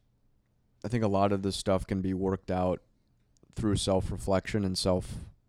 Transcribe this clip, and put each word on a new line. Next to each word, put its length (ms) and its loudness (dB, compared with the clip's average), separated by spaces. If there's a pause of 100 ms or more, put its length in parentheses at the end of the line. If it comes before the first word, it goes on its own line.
(840)
I 40 -8
think 140 0
a 60 2
lot 240 4
of 100 0
this 140 0
stuff 300 0
can 160 0
be 100 -2
worked 380 -2
out 300 0 (760)
through 200 2
self-reflection 880 0
and 120 -2
self, 380 0 (340)